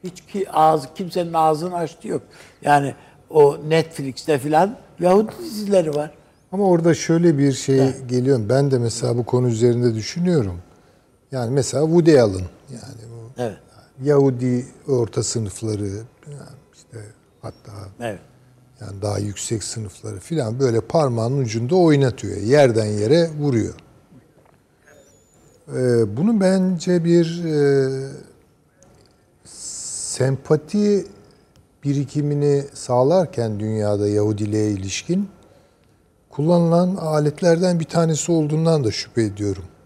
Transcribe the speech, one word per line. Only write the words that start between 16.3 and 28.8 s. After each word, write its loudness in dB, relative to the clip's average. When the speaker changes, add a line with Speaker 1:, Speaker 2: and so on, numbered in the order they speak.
Speaker 2:
işte -20
hatta -18
Speaker 1:
Evet. -8
Speaker 2:
yani -12
daha -4
yüksek -6
sınıfları -12
filan -4
böyle 2
parmağının 0
ucunda -2
oynatıyor. 4
Yerden 4
yere 2
vuruyor. -2
Ee, 0
bunun 2
bence 2
bir, 2
e, 0